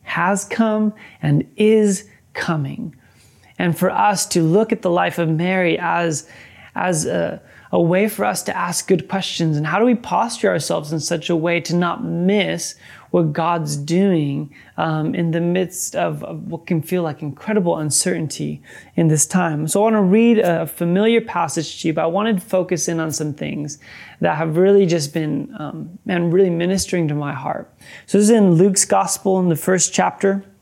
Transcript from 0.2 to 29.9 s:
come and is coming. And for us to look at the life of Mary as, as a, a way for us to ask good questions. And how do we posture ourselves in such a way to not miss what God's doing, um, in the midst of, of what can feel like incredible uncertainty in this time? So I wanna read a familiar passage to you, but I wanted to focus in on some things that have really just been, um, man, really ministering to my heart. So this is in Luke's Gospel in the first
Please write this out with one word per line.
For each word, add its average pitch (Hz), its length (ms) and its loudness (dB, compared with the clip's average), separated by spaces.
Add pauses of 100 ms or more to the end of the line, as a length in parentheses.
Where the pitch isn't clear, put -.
come 214 480 0 (300)
and 147 240 2 (100)
is 214 520 4 (240)
coming. 151 640 -6 (640)
And 175 180 0
for 180 120 2
us 202 380 0
to 175 140 2
look 196 300 4
at - 100 -4
the 185 80 0
life 175 280 0
of 170 100 0
Mary 170 500 0
as, 170 500 -2 (500)
as 175 280 -2
a, - 340 -4 (320)
a 180 80 2
way 180 260 2
for 208 200 -2
us 196 160 -2
to 202 120 -6
ask 175 320 -6
good 190 220 0
questions. 170 480 -2
And 151 100 -4
how 165 120 0
do 226 80 4
we 247 80 4
posture 214 560 -2
ourselves 160 420 -4
in 160 80 -4
such 160 300 -4
a 180 40 2
way 170 280 0
to 165 120 -4
not 175 300 0
miss 175 680 -2 (380)
what 165 200 2
God's 160 460 -2
doing, 151 760 0 (220)
um, 160 380 -2
in 170 160 0
the 165 100 0
midst 175 560 -2
of, 165 260 -2
of 160 260 -12
what 165 180 -12
can 165 160 0
feel 180 200 -2
like 151 200 -6
incredible 170 560 -2
uncertainty 151 840 -4 (340)
in 170 140 4
this 151 160 2
time? 160 440 0
So 196 120 2
I 208 40 4
wanna 220 180 4
read 220 360 6
a 170 280 2
familiar 202 560 2
passage 170 580 -4
to 165 80 -2
you, 156 60 0
but 160 80 -2
I 165 60 0
wanted 208 320 0
to - 60 -16
focus 180 420 -2
in 165 120 -2
on 160 100 -2
some 151 220 -4
things 147 460 -8 (420)
that 165 160 0
have 160 220 -2
really 196 260 6
just 160 300 0
been, 156 440 -4
um, 156 460 -12
man, 170 260 0
really 185 200 4
ministering 175 580 -2
to 147 60 -2
my 147 180 -4
heart. - 400 -8 (320)
So - 140 2
this 208 100 6
is 233 80 8
in 190 200 6
Luke's 190 280 4
Gospel 190 560 0
in 180 80 2
the 160 80 2
first 180 380 0